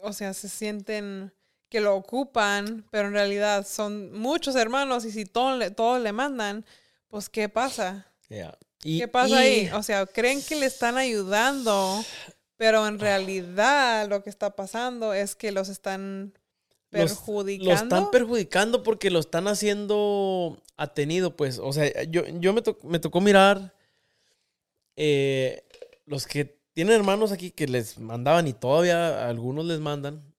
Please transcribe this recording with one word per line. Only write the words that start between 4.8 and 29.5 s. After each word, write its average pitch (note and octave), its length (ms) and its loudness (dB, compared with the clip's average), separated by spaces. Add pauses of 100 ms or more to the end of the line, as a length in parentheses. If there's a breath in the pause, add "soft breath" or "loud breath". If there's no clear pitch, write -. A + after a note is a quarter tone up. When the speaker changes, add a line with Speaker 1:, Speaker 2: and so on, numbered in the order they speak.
Speaker 1:
y A3 60 -8
si G#3+ 140 -8
todo C4 320 0
le, G3+ 140 -2
todos A#3+ 300 2
le G#3+ 100 -2
mandan, A3 540 -4 (420 soft breath)
pues, G#3 220 -10
¿qué G#3+ 200 -2
pasa? G#3 580 -4 (220)
Speaker 2:
Ya. G2+ 280 -12 (260)
Y, D#3 160 -2
Speaker 1:
¿Qué A#3+ 80 -2
pasa B3+ 380 6
Speaker 2:
y - 20 8
Speaker 1:
ahí? G3 260 4
O G#3 100 -2
sea, G3 220 0
creen B3+ 380 0
que D#4 120 -6
le C#4+ 100 0
están A#3+ 320 -2
ayudando, A3 1040 0 (540 loud breath)
pero A3 300 4
en G#3 120 -6
realidad G#3 1080 0
lo G3+ 140 -2
que G#3 60 -16
está G3+ 260 -6
pasando A3+ 580 -6
es G3 220 -4
que G#3+ 160 -6
los F#3+ 180 -2
están G3 640 -8 (580)
Speaker 2:
los, F#3 200 2
Speaker 1:
perjudicando. G3 600 -2
Speaker 2:
los G3 100 6
están G3+ 300 0
perjudicando A3 720 2
porque G#3+ 280 0
lo F3 80 2
están E3+ 280 -2
haciendo G3+ 1120 0 (160)
atenido, D3+ 580 -2
pues. C3+ 240 -2
O C3+ 140 -6
sea, C#3+ 300 0
yo, D#3+ 200 0 (160)
yo F#3 140 4
me A3+ 80 0
to-, A3 220 -2
me E3 160 -2
tocó F3+ 220 0
mirar, G3 520 6 (1200)
eh, C#3 680 0 (420)
los C#3+ 220 -6
que D3 320 -6 (140)
tienen G3 220 4
hermanos G3+ 360 4
aquí F3+ 200 -8
que D3+ 160 -4
les B2 320 -2
mandaban B2 480 2
y B2+ 60 -2
todavía D#3+ 760 2
algunos B2 380 -4